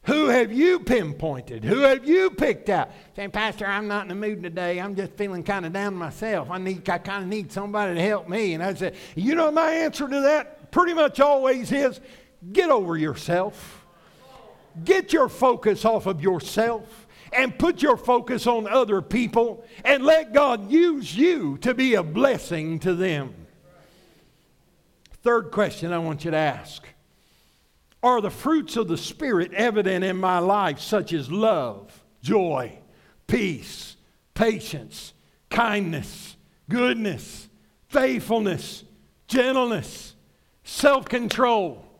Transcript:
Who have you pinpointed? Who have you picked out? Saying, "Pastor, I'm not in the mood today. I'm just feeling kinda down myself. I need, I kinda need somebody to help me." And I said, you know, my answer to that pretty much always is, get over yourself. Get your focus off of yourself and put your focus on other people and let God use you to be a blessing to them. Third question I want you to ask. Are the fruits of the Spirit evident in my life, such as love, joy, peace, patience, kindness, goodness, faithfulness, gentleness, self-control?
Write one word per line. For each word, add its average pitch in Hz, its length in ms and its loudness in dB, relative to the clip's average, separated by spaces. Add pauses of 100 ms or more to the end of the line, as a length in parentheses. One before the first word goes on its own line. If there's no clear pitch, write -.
Who 302 220 2
have 240 260 4
you 330 280 4
pinpointed? 147 840 -4
Who 196 160 2
have 269 260 4
you 370 260 4
picked 254 360 -2
out? 170 220 0 (260)
Saying, 196 160 -10
"Pastor, 208 340 -4
I'm 202 220 -2
not 208 140 -2
in 185 80 -10
the 180 60 -8
mood 208 280 -6
today. 180 380 -4
I'm 196 160 -6
just 190 160 -6
feeling 190 300 -6
kinda 190 260 -4
down 196 260 -4
myself. 170 560 -6
I 180 60 -6
need, 185 320 -6
I 180 80 0
kinda 196 280 -8
need 190 280 -8
somebody 202 420 -4
to 165 60 -2
help 190 260 0
me." 190 260 -2
And 160 80 -6
I 190 120 -4
said, 170 220 -6 (200)
you 208 180 0
know, 320 160 2
my 320 220 2
answer 320 380 -2
to 277 120 0
that 285 500 0
pretty 349 220 4
much 294 280 2
always 262 500 4
is, 269 300 0 (500)
get 339 180 4
over 190 280 2
yourself. 156 880 -4 (1000)
Get 370 300 4
your 277 160 4
focus 220 560 2
off 220 200 2
of 185 160 -2
yourself 214 840 -2 (300)
and 254 240 0
put 339 240 2
your 277 160 6
focus 247 500 0
on 233 180 2
other 208 360 2
people 233 640 0 (180)
and 262 220 4
let 311 260 4
God 233 400 2
use 294 460 2
you 294 400 2
to 247 160 0
be 254 220 2
a 185 80 0
blessing 165 760 0
to 185 140 0
them. 156 400 -2 (1900)
Third 233 300 2
question 175 400 -2
I 175 60 -2
want 160 260 -6
you 170 80 -4
to 160 60 0
ask. - 500 -4 (1120)
Are 240 200 4
the 202 80 -4
fruits - 480 -2
of 214 100 0
the 165 100 -2
Spirit 180 560 -2
evident 190 520 0
in 190 120 -2
my 185 220 0
life, 185 400 0
such - 320 -2
as 143 180 -4
love, 151 760 -2 (180)
joy, 151 560 -2 (500)
peace, - 680 -4 (360)
patience, 196 800 -2 (360)
kindness, 208 880 -4 (320)
goodness, 226 800 -2 (380)
faithfulness, 226 1000 -2 (420)
gentleness, 247 880 0 (480)
self-control? 240 1200 0 (160)